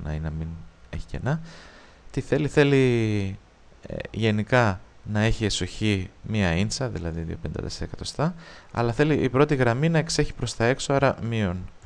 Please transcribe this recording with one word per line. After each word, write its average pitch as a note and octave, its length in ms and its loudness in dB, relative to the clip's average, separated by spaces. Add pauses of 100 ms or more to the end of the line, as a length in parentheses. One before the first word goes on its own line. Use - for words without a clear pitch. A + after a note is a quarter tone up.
να D2+ 80 -4
είναι, D#2 160 -4
να - 20 -4
μην D#2+ 180 -6 (420)
έχει D#2+ 160 -8
κενά. C#3 340 -4 (720)
Τι C3+ 100 -6
θέλει; C#3+ 280 0
Θέλει, A#2 920 4 (480)
ε, - 100 -10 (140)
γενικά G#2+ 680 2 (220)
να G#2+ 180 -2
έχει A2+ 240 2
εσοχή G2 680 0 (120)
μία G2+ 320 2
ίντσα, A2 340 0
δηλαδή E2 320 -6
δύο E2 220 -6
πενήντα D#2+ 200 -6
τέσσερα - 220 -8
εκατοστά, - 500 -4 (380)
αλλά A#2 200 0
θέλει D3+ 220 2
η G#2 140 2
πρώτη C#3+ 260 2
γραμμή B2+ 340 2
να E3 100 2
εξέχει D#3 340 0
προς - 240 -8
τα A2+ 80 0
έξω, C3+ 280 0
άρα C3+ 300 2
μείον G2 460 -2 (180)